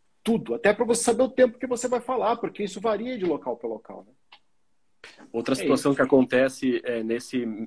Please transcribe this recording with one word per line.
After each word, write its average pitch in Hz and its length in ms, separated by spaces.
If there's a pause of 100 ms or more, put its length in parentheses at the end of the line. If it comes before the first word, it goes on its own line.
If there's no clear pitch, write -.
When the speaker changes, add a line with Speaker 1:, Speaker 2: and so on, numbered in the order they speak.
(240)
Speaker 1:
tudo, 214 300
até 202 200
pra 233 100
você 226 200
saber 240 200
o 262 60
tempo 254 280
que - 80
você 247 220
vai 240 140
falar, 233 340
porque - 280
isso 190 180
varia 226 360
de 185 80
local 135 300
pra 117 140
local, 98 360
né? 110 80 (1160)
Speaker 2:
Outra 117 220
Speaker 1:
É - 20
Speaker 2:
situação 139 380
Speaker 1:
isso. - 40
Speaker 2:
que 135 80
acontece 127 800
é 117 180
nesse, 120 440 (220)